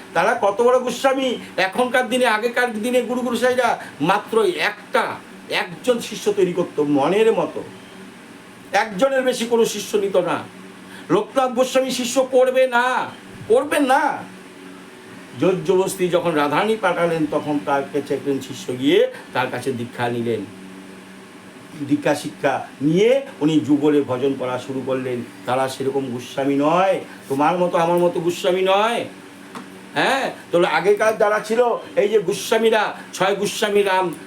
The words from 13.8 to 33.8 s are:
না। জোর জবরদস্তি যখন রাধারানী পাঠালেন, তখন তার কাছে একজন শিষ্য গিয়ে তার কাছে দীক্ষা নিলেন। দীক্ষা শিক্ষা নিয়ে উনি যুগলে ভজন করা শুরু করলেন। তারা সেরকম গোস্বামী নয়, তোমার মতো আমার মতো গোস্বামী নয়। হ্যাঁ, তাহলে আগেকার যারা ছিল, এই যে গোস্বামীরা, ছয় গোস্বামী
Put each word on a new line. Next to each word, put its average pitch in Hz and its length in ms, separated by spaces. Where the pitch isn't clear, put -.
না। 269 340
জোর 180 160
জবরদস্তি 185 440
যখন 170 220
রাধারানী 156 440
পাঠালেন, 170 560
তখন 147 340
তার 139 180
কাছে 143 200
একজন 135 260
শিষ্য - 400
গিয়ে 185 280
তার 127 180
কাছে 123 220
দীক্ষা 120 360
নিলেন। 113 360
দীক্ষা 147 280
শিক্ষা - 520
নিয়ে 208 400
উনি 151 200
যুগলে 143 420
ভজন 135 380
করা 127 200
শুরু 135 260
করলেন। 127 380
তারা 131 240
সেরকম 135 360
গোস্বামী 131 500
নয়, 170 440
তোমার 147 280
মতো 180 200
আমার 175 200
মতো 175 220
গোস্বামী 180 420
নয়। 202 440
হ্যাঁ, 220 380
তাহলে 170 160
আগেকার 202 500
যারা 208 220
ছিল, 226 400
এই 202 140
যে 220 100
গোস্বামীরা, 214 760
ছয় 190 220
গোস্বামী 202 480